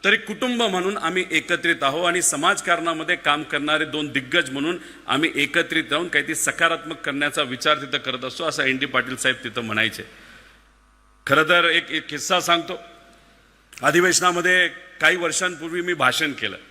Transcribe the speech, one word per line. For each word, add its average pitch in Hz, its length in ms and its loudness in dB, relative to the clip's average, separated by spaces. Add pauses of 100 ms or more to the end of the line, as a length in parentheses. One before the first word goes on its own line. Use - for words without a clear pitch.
तरी 202 120 4
कुटुंब 233 460 -2
म्हणून 190 340 0
आम्ही 180 340 0
एकत्रित 165 520 0
आहो 143 220 2
आणि 170 180 2
समाजकारणामध्ये 165 920 0
काम 151 260 0
करणारे 151 420 0
दोन 147 280 -6
दिग्गज 131 380 0
म्हणून 147 280 -2 (280)
आम्ही 151 280 0
एकत्रित 160 560 0
राहून 165 180 0
काहीतरी 147 260 0
सकारात्मक 160 640 0
करण्याचा 147 460 -2
विचार 135 340 2
तिथं 139 220 -6
करत 127 260 -6
असतो, 131 200 -8
असं 151 180 -2
एन 131 140 2
डी 139 100 -2
पाटील 127 300 -2
साहेब 127 280 0
तिथं 117 160 -6
म्हणायचे. 110 420 -2 (1200)
खरं 143 220 4
तर 175 160 6
एक, 165 260 0
एक 156 180 -6
किस्सा 160 320 -2
सांगतो. 170 400 -2 (1000)
अधिवेशनामध्ये 175 880 4 (320)
काही 160 160 4
वर्षांपूर्वी 170 640 -2
मी 175 140 -2
भाषण 143 380 2
केलं 107 240 -6 (140)